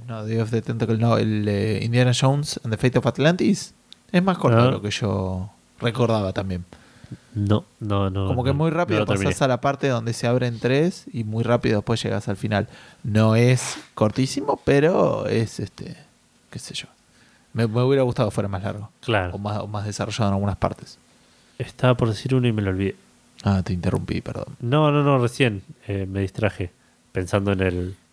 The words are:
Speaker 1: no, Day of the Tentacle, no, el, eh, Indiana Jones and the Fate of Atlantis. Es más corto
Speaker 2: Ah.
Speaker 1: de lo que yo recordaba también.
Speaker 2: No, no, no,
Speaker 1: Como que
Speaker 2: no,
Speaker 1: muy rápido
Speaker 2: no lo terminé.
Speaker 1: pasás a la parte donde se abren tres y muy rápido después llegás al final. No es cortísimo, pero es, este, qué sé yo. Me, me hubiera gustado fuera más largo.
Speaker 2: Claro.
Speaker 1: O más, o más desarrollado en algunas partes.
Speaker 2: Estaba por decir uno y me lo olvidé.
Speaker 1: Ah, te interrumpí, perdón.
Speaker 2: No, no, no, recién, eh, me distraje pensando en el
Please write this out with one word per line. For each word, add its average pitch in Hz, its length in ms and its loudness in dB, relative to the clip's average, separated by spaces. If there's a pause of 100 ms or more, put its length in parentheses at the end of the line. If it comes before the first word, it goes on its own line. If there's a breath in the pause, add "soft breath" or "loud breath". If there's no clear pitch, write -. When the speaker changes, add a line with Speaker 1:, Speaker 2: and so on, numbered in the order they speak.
Speaker 1:
no, 113 200 -10
Day 113 140 -2
of 113 120 0
the 117 100 0
Tentacle, 113 360 -2
no, 113 200 4
el, 107 300 0
eh, 104 340 0
Indiana 120 380 2
Jones 143 460 0
and 113 80 -2
the 107 40 -4
Fate 127 220 2
of 123 80 0
Atlantis. 180 640 2 (380)
Es 180 100 4
más 185 160 0
corto 120 200 4
Speaker 2:
Ah. 117 80 8
Speaker 1:
de 127 60 4
lo 104 100 -4
que 101 100 -4
yo 98 580 -2 (300)
recordaba 110 540 0
también. 92 320 -4 (680 loud breath)
Speaker 2:
No, 104 300 2 (160)
no, 101 300 0
no, 95 180 -4
Speaker 1:
Como 107 160 -2
que 127 60 0
Speaker 2:
no, 139 60 0
Speaker 1:
muy 156 160 0
rápido 160 280 0
Speaker 2:
no 107 60 0
lo - 80 -2
terminé. 98 160 0
Speaker 1:
pasás - 140 -2
a 139 40 2
la 123 140 0
parte 139 260 0
donde 117 240 -2
se 120 160 -4
abren 120 320 0
tres 143 540 0
y 117 100 -4
muy 107 220 -2
rápido 117 320 2
después 110 260 -2
llegás 104 240 -4
al 101 80 -2
final. 107 320 -2 (380 loud breath)
No 110 320 4
es 123 400 2 (160)
cortísimo, 131 720 0
pero 143 640 2
es, 110 340 -2
este, - 340 -12 (540)
qué - 100 -12
sé - 140 -16
yo. - 140 -12 (640 soft breath)
Me, 117 120 0
me 113 160 0
hubiera 135 220 2
gustado 120 260 0
fuera 101 200 -4
más 95 140 -6
largo. 104 360 -8
Speaker 2:
Claro. 95 360 -2
Speaker 1:
O - 20 -8
más, 104 220 -6
o 101 80 -8
más 104 180 -6
desarrollado 104 460 -2
en - 20 2
algunas 98 240 0
partes. - 400 -6 (600 soft breath)
Speaker 2:
Estaba 127 380 2
por 120 140 0
decir 127 260 -2
uno 123 100 2
y 120 60 2
me 107 100 0
lo 98 100 0
olvidé. 95 240 -2 (460)
Speaker 1:
Ah, 98 220 2
te - 80 -4
interrumpí, 90 480 -2
perdón. - 400 -10
Speaker 2:
No, 147 320 2
no, 147 100 2
no, 143 160 4
recién, 117 440 0 (260)
eh, 98 180 -4
me 95 140 -4
distraje 98 520 -2 (420 soft breath)
pensando 98 400 0
en 95 80 0
el 90 340 -2 (180)